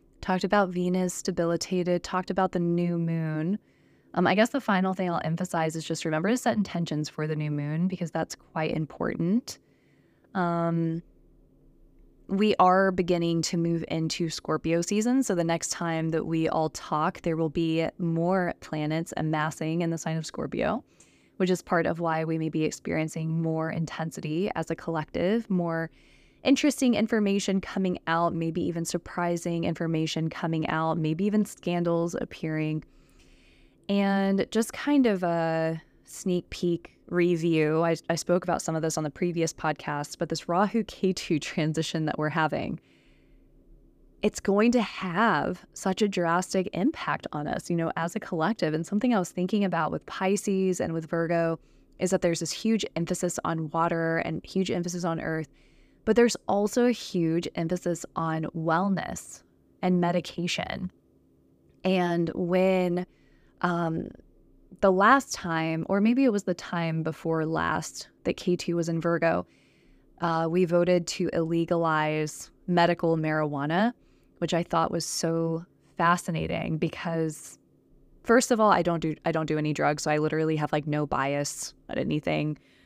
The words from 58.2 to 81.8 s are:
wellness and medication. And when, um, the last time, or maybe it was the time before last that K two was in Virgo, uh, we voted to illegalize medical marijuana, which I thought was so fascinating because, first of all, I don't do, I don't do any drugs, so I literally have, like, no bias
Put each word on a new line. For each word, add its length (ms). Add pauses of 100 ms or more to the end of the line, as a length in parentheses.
wellness 840 (400)
and 180
medication. 920 (920)
And 500
when, 720 (560)
um, 460 (720)
the 120
last 420
time, 540
or 120
maybe 240
it 80
was 120
the 100
time 480
before 420
last 640 (160)
that 120
K 200
two 200
was 120
in 120
Virgo, 460 (760)
uh, 300
we 140
voted 420
to 240
illegalize 1200 (160)
medical 500
marijuana, 760 (460)
which 160
I 80
thought 280
was 140
so 600 (320)
fascinating 800
because, 800 (640)
first 280
of 100
all, 100
I 100
don't 200
do, 140 (120)
I 60
don't 140
do 120
any 160
drugs, 300
so 60
I 80
literally 380
have, 160
like, 140
no 200
bias 680 (140)